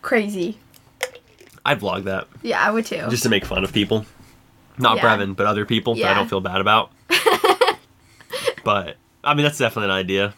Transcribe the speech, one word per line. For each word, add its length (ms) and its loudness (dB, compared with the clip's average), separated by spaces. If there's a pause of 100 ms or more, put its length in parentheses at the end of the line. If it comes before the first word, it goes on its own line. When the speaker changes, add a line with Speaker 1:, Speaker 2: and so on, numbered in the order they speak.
Speaker 1:
crazy. 560 -2 (1080)
Speaker 2:
I'd 160 0
vlog 240 -4
that. 220 -4 (140)
Speaker 1:
Yeah, 240 0
I 60 2
would 140 -2
too. 240 -8
Speaker 2:
Just 140 -2
to 60 0
make 160 2
fun 200 -2
of 80 -6
people. 320 0 (720)
Not 200 4
Speaker 1:
Yeah. 60 0 (140)
Speaker 2:
Brevin, 180 -4
but 100 0
other 200 0
people 300 0
that 100 -2
I 40 2
Speaker 1:
Yeah. 40 2
Speaker 2:
don't 160 0
feel 100 -2
bad 220 -2
about. 300 2 (180)
Speaker 1:
<laughs> 680 2 (840)
Speaker 2:
But, 340 -2 (260)
I 100 2
mean, 100 2
that's 140 2
definitely 340 0
an 60 2
idea. 400 0